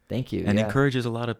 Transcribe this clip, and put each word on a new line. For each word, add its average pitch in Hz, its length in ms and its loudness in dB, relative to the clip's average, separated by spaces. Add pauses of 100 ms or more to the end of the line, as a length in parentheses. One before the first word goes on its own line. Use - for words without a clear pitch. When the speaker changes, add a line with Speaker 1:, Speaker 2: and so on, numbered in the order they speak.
Speaker 1:
Thank 123 240 -4
you. 87 140 -2
Speaker 2:
and 101 120 4
Speaker 1:
Yeah. 107 80 2
Speaker 2:
encourages 127 400 2
a 117 40 -2
lot 117 180 -4
of, 113 120 -4